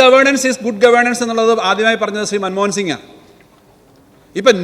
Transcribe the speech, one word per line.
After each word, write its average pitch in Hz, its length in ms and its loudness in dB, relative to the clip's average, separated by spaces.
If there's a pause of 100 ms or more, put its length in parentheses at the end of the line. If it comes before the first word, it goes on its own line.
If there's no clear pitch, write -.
governance 269 480 4
is 247 160 -4
good 220 200 -6
governance 240 400 2
എന്നുള്ളത് 226 260 0 (180)
ആദ്യമായി 214 320 0
പറഞ്ഞത് 208 300 -4
ശ്രീ 202 140 -2
മൻമോഹൻ 190 320 -4
സിംഗാണ്. 165 280 -6 (1300)
ഇപ്പം 208 240 2